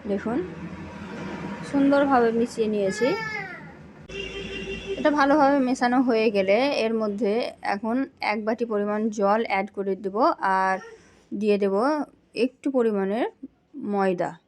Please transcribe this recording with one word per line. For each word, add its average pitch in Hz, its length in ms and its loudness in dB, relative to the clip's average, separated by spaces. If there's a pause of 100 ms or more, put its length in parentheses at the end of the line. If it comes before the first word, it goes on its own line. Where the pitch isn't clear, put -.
দেখুন, 220 340 -2 (1300)
সুন্দরভাবে 277 680 4
মিশিয়ে 226 360 0
নিয়েছি। 208 400 0 (1900)
এটা 302 160 0
ভালোভাবে 285 480 4
মেশানো 247 440 2
হয়ে 226 280 2
গেলে 196 260 4 (180)
এর 220 200 0
মধ্যে 208 380 0 (300)
এখন 220 340 -2 (240)
এক 214 240 -2
বাটি 220 200 0
পরিমাণ 208 440 -2
জল 208 360 2
অ্যাড 196 260 -2
করে 196 260 -4
দেব, 190 200 -6 (360)
আর 190 240 2 (560)
দিয়ে 208 260 2
দেব 196 160 2 (600)
একটু - 360 -2
পরিমাণের 226 560 0 (580)
ময়দা। 190 460 0 (180)